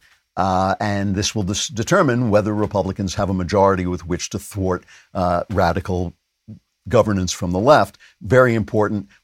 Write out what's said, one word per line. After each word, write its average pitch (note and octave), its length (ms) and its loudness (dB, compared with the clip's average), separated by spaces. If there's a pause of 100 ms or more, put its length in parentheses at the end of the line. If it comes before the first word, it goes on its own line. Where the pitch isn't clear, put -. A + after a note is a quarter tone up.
(380)
Uh, F#2+ 420 0
and G2+ 360 -2
this G2+ 180 -2
will G#2+ 100 -4
dis-, F#2+ 240 -4
determine B2 640 0
whether G#2+ 240 2
Republicans G2 640 -2
have G2 140 -2
a G2 40 -2
majority F#2 540 2
with F2+ 180 -6
which E2+ 240 -6
to - 80 -6
thwart, F#2 480 -4 (300)
uh, F2 340 0
radical F2+ 640 -2 (760)
governance G2 460 2
from F2 180 -4
the F2+ 80 0
left. A#2+ 380 4 (240)
Very B2+ 320 4
important. G#2+ 560 -2 (140)